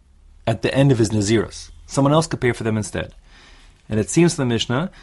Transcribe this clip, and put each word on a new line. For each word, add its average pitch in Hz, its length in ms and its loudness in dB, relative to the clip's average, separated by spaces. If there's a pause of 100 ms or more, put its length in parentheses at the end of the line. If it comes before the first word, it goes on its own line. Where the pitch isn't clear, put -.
(460)
at 113 180 -2
the - 120 -2
end 139 160 4
of 120 60 2
his 107 140 2
Naziros. 104 600 -2 (160)
Someone 139 240 0
else 156 160 2
could - 140 -8
pay 123 100 0
for 113 140 -6
them 110 100 -2
instead. 87 400 -6 (720)
And 107 140 -2
it - 80 -4
seems 165 240 4
to - 60 -12
the 135 80 0
Mishnah 120 440 -2 (120)